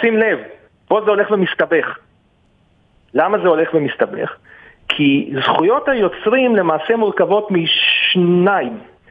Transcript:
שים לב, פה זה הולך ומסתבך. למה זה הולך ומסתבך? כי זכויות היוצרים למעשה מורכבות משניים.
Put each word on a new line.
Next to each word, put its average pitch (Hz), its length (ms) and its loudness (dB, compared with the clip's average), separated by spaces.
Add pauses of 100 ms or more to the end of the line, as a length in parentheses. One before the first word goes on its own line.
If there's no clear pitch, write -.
שים 226 160 2
לב, 208 220 0 (480)
פה 208 180 0
זה 208 40 0
הולך 202 220 2
ומסתבך. 170 640 -2 (1160)
למה 180 260 2
זה 175 80 0
הולך 160 260 2
ומסתבך? 135 600 -2 (540)
כי 139 440 0 (100)
זכויות 180 460 0
היוצרים 233 640 0
למעשה 165 400 0
מורכבות 208 560 0
משניים. 175 1300 0 (320)